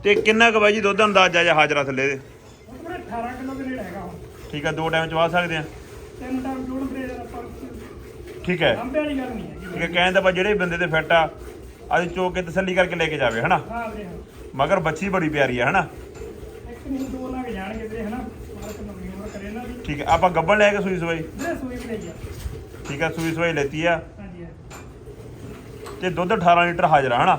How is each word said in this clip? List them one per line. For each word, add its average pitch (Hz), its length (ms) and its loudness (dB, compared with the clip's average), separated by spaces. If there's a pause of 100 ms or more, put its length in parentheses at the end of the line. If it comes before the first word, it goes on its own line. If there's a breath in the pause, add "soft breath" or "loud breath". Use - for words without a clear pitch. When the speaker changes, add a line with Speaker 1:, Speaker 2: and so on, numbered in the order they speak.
Speaker 1:
ਤੇ 202 120 6
ਕਿੰਨਾ 220 360 6
ਕੁ 214 100 4
ਬਾਈ 208 120 8
ਜੀ 220 80 2
ਦੁੱਧ 202 240 4
ਅੰਦਾਜ਼ਾ 185 400 6
ਜਾਂ 165 100 6
ਹਾਜ਼ਰਾ 151 300 4
ਥੱਲੇ 135 240 0
ਦੇ? 135 100 -2 (500)
Speaker 2:
ਉਹ - 60 -18
ਵੀਰੇ 330 220 -10
ਅਠਾਰਾਂ 233 380 -6
ਕਿਲੋ 262 200 -8
ਦੇ 269 100 -8
ਨੇੜੇ 254 180 -6
ਹੈਗਾ 190 180 -10
ਹੁਣ। 175 140 -10 (360)
Speaker 1:
ਠੀਕ 147 160 -4
ਆ, 160 60 2
ਦੋ 160 160 0
ਟਾਈਮ 160 220 2
ਚਵਾ 160 180 4
ਸਕਦੇ 170 280 2
ਆ? 156 60 -2 (580)
Speaker 2:
ਤਿੰਨ 254 220 -4
ਟਾਈਮ 262 240 -6
ਚੋਣ 262 200 -4
ਵੀਰੇ 262 280 -6
ਆਪਾਂ। 240 280 -10 (1000)
Speaker 1:
ਠੀਕ 170 180 0
ਹੈ। 127 140 6
Speaker 2:
ਲਾਂਭੇ 262 220 -2
ਵਾਲੀ 294 200 0
ਗੱਲ 254 120 -6
ਨਹੀਂ 196 180 -8
ਹੈਗੀ। - 180 -12
Speaker 1:
ਠੀਕ 170 160 -6
ਹੈ, 170 40 -2
ਕਹਿਣ 175 260 2
ਦਾ 190 80 6
ਆਪਾਂ 185 120 4
ਜਿਹੜੇ 190 220 2
ਬੰਦੇ 180 220 0
ਦੇ 175 100 0
ਫਿੱਟ 160 260 2
ਆ, 160 160 6 (680)
ਅੱਜ 175 180 2
ਚੋ 185 160 2
ਕੇ 180 120 -2
ਤਸੱਲੀ 180 320 0
ਕਰਕੇ 175 220 4
ਲੈ 165 100 2
ਕੇ 151 100 -2
ਜਾਵੇ 117 240 2
ਹਨਾ? 170 180 4 (120)
Speaker 2:
ਹਾਂ 226 180 -4
ਵੀਰੇ, 208 160 -8
ਹਾਂ। 175 80 -12 (420)
Speaker 1:
ਮਗਰ 160 260 4
ਬੱਚੀ 160 280 -2
ਬੜੀ 180 200 2
ਪਿਆਰੀ 135 300 2
ਆ 123 120 4
ਹਨਾ? 175 160 2 (840)
Speaker 2:
ਇੱਕ 240 180 -14
ਨਹੀਂ 269 200 -4
ਦੋ 254 200 -8
ਲੱਗ 254 240 -6
ਜਾਣਗੇ 214 360 -8
ਵੀਰੇ 220 160 -6
ਹਨਾ? 220 120 -4
ਮਾਲਕ 214 640 -10
ਨਵੀਂ 185 320 -10
ਉਮਰ 202 160 -10
ਕਰੇ 202 180 -10
ਇਹਨਾਂ 226 180 -8
ਦੀ। - 200 -10
Speaker 1:
ਠੀਕ 147 160 -4
ਹੈ, - 60 -4
ਆਪਾਂ 170 240 6
ਗੱਭਣ 170 280 4
ਲੈ 208 120 8
ਕੇ 202 120 0
ਸੂਈ 185 160 0
ਸਵਾਈ? 165 180 0
Speaker 2:
ਵੀਰੇ 294 380 -6
ਸੂਈ 247 220 -8
ਵੀ 226 200 -8
ਲਈ 180 120 -10
ਆ। - 40 -12 (760)
Speaker 1:
ਠੀਕ 143 140 -2
ਆ, 160 80 2
ਸੂਈ 160 240 -2
ਸਵਾਈ 170 180 2
ਲੈਤੀ 147 320 -2
ਆ। 170 120 4 (220)
Speaker 2:
ਹਾਂਜੀ, 175 260 -14
ਹਾਂਜੀ। - 1600 -16
Speaker 1:
ਤੇ 180 100 0
ਦੁੱਧ 180 240 2
ਅਠਾਰਾਂ 175 320 6
ਲੀਟਰ 175 180 2
ਹਾਜ਼ਰ 143 280 6
ਆ 131 120 4
ਹਨਾ? 175 140 6